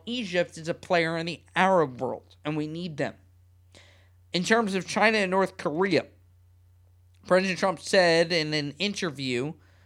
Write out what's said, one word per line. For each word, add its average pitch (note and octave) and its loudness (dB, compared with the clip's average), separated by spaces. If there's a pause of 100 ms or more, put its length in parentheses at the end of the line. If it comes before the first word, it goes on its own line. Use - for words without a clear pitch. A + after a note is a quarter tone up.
Egypt F3+ -4
is D#3+ -6
a E3+ -4
player E3 0
in E3 -4
the E3 -8 (140)
Arab E3 4
world, - -8 (100)
and D3+ -2
we D3+ -4
need E3 -10
them. C3 -6 (1160)
In F3 -2
terms G#3+ 2
of F3 -4
China G#3+ 2
and F#3+ 0
North F#3 0
Korea, E3 0 (1200)
President F#3 2
Trump F#3+ 0
said E3+ 4
in D3+ 0
an D3 -4
interview, C#3+ -4 (320)